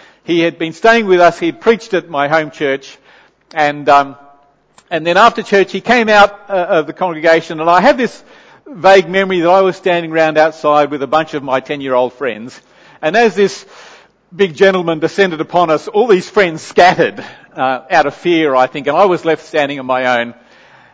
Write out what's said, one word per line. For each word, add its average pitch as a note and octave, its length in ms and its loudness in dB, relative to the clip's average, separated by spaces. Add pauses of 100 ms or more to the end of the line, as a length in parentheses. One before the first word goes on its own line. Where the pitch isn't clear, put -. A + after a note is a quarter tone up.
(240)
He E3+ 160 -2
had E3+ 180 -2
been E3 140 -8
staying A3+ 340 2
with F#3 140 2
us. E3+ 180 4
He'd E3+ 220 -6
preached - 340 -2
at E3 140 -4
my C#3+ 200 -4
home D#3 220 -2
church. C#3 480 -6 (540)
And, D3 360 -2
um, C#3 280 2 (720)
and D#3+ 160 -6
then F3 100 0
after A3 260 2
church, G3 280 0
he F#3+ 100 -8
came A3+ 280 0
out, G#3 240 4 (160)
uh, F#3+ 220 -2
of D#3+ 160 0
the D3+ 60 -12
congregation. E3 680 -2
And E3 100 0
I F3+ 100 4
have C4 160 4
this A#3+ 280 -6 (420)
vague F#3+ 420 2
memory F#3+ 320 -2
that E3+ 100 2
I F#3+ 100 4
was F#3 160 0
standing E3+ 340 -4
round D#3 280 0
outside D3+ 520 0
with C#3 120 -6
a C#3 40 -6
bunch D#3 280 -2
of C#3+ 100 -6
my C3 160 -2
ten-year-old C3 540 -4
friends. A#2+ 460 -10 (400)
And D#3 160 -4
as A3+ 200 0
this G3 280 -2 (680)
big E3+ 220 -2
gentleman F3 420 0
descended E3 420 -2
upon E3 300 0
us, D3+ 160 -2
all A3 220 0
these F#3 200 2
friends E3+ 340 -2
scattered, D#3+ 640 0 (300)
uh, C3 340 -4
out D#3+ 180 2
of C#3 80 -6
fear, D#3+ 420 0
I B2+ 100 4
think, C#3+ 220 -8
and D3 80 -2
I F#3+ 80 4
was F3+ 200 0
left D#3+ 200 -2
standing D3 340 -4
on C3 80 -12
my B2+ 340 0
own. A#2+ 140 -8 (600)